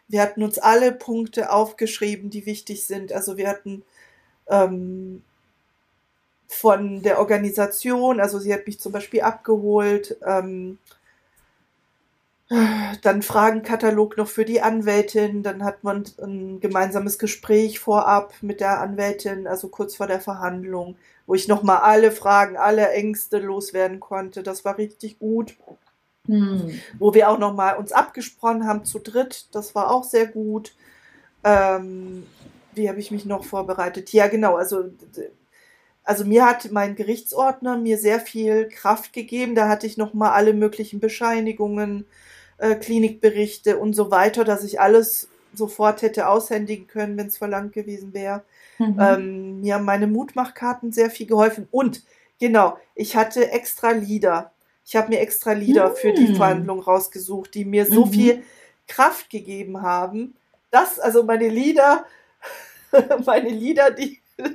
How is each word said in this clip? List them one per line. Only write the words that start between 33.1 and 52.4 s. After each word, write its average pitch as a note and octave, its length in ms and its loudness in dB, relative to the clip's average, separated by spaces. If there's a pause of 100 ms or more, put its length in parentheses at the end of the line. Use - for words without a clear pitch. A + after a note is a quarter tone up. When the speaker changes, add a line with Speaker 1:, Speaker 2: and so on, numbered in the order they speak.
Speaker 1:
mich G#3 140 -8
noch G3 200 -8
vorbereitet? F#3+ 680 -6
Ja, G#3 160 6
genau, G#3 280 2
also, F#3 280 -4
d-, - 460 -16 (760)
also G3+ 200 -2
mir A3+ 220 6
hat A#3+ 240 0
mein G3+ 240 -2
Gerichtsordner B3 840 -4
mir A3+ 220 -2
sehr G#3+ 220 0
viel A3 480 -2
Kraft - 440 -2
gegeben. A#3+ 440 -6
Da G#3+ 120 4
hatte G#3+ 180 0
ich G#3+ 100 -10
noch G#3+ 180 -6
mal G#3+ 180 2
alle G#3+ 220 4
möglichen G#3+ 460 -4
Bescheinigungen, G#3+ 1080 -4 (520)
äh, A3 180 0
Klinikberichte G#3+ 1000 0
und G#3+ 160 -2
so G#3 160 0
weiter, G#3+ 340 4
dass G#3 200 0
ich - 160 -6
alles A3 480 4 (240)
sofort G#3+ 500 -2
hätte G#3+ 260 0
aushändigen G#3+ 580 -2
können, G#3 300 -8
wenn's G3+ 220 -8
verlangt G3+ 340 -6
gewesen G3+ 420 -12
wär. G3 300 -8 (340)
Speaker 2:
Mhm. G#3+ 200 0
Speaker 1:
Ähm, F#3+ 640 0
mir G3+ 140 -2
haben G#3 100 -2
meine G3+ 220 0
Mutmachkarten A#3+ 840 -4
sehr A3+ 180 2
viel A3 160 -12
geholfen. G#3+ 440 2
Und, B3+ 320 -2 (360)
genau, A3 400 4 (160)